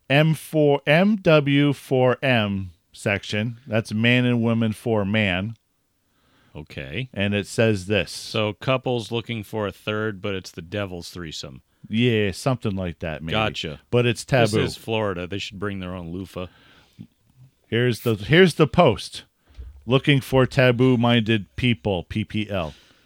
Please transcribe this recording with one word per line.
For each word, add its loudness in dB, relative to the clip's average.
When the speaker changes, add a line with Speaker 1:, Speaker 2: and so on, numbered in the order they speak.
Speaker 1:
M 4
four, 0
M 4
W 4
four 0
M 0
section, -4
that's -2
man 4
and 2
women 0
for -2
man. 0
Speaker 2:
Okay. -12
Speaker 1:
And -2
it -2
says 0
this. -2
Speaker 2:
So -4
couples -4
looking -6
for -6
a -6
third, -6
but -6
it's -10
the -16
devil's -8
threesome. -14
Speaker 1:
Yeah, 2
something -4
like -6
that, -8
maybe. -8
Speaker 2:
Gotcha. -4
Speaker 1:
But 2
it's -2
Speaker 2:
This 2
Speaker 1:
taboo. 2
Speaker 2:
is -4
Florida. -4
They -8
should -12
bring -6
their -10
own -10
loofah. -10
Speaker 1:
Here's 0
the, 0
here's 4
the 4
post. 2
Looking 2
for 2
taboo-minded 2
people, 0
P -4
P -6
L. -4